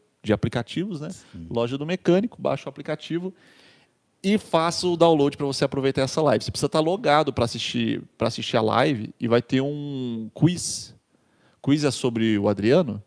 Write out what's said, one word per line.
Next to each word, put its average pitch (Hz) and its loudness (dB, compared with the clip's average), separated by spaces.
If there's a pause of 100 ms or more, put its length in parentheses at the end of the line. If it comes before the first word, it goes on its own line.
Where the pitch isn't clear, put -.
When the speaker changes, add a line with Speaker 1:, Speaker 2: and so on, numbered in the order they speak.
(220)
Speaker 1:
de 104 -2
aplicativos, 135 -4
né? 156 -12
Speaker 2:
Sim. 87 -16
Speaker 1:
Loja 120 -2
do 147 -8
Mecânico, 180 0
baixa 139 -4
o - -12
aplicativo 160 -8 (920)
e 202 4
faça 170 0
o 175 2
download 156 6
pra 147 -4
você 139 -2
aproveitar 135 0
essa 135 -2
live. 135 2
Você - -6
precisa 143 -2
tá 160 2
logado 156 2
pra 117 0
assistir, 113 -4 (160)
pra 117 0
assistir 117 -2
a - 4
live 110 0
e 117 -2
vai 117 4
ter 131 0
um 135 -6
quiz. - 0 (680)
Quiz 147 2
é 139 2
sobre 113 0
o 101 0
Adriano. 104 2